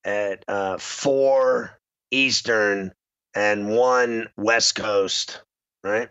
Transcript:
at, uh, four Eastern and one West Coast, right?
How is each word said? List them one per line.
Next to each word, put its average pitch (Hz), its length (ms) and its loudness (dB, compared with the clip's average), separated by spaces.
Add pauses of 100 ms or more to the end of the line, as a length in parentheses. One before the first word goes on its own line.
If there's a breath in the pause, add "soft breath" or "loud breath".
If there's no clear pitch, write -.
at, 101 440 -4
uh, 98 300 -4
four 135 1000 0 (320)
Eastern 110 840 0 (440)
and 104 320 0
one 120 680 2
West 110 380 2
Coast, 101 680 -2 (420)
right? 110 260 -2